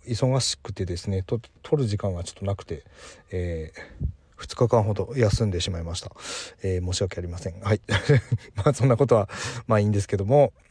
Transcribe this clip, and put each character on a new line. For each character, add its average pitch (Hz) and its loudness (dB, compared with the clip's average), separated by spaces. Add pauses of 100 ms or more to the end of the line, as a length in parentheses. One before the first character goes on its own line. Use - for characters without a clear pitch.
忙 127 0
し - -4
く - -12
て 95 -4
で 85 -6
す - -8
ね、 95 0
と-、 - -4 (240)
撮 - 0
る 143 2
時 104 -2
間 98 -2
が 87 -6
ち - -12
ょ - -
っ - -16
と - -10
な 98 -2
く - -14
て、 - -10 (480)
え 85 -6
ー、 - -10 (300)
二 - -12
日 123 4
間 113 4
ほ 104 0
ど 92 -4
休 113 4
ん 101 0
で 87 -2
し 95 -4
ま 85 -6
い 82 -6
ま 82 -8
し - -8
た。 - -12 (500)
え 92 0
ー、 90 -4
申 92 -2
し - 0
訳 95 -2
あ 92 -8
り 90 -6
ま 87 -8
せ 90 -8
ん。 87 -14
は 101 2
い。 107 0 (380)
<laughs> - -6
ま 104 2
あ、 143 4
そ 131 0
ん 135 6
な 117 4
こ 120 4
と 120 6
は、 101 2 (380)
ま 110 4
あ、 - 6
い 104 4
い - 2
ん 104 2
で 101 2
す - -6
け 101 -2
ど 98 -2
も、 139 4 (180)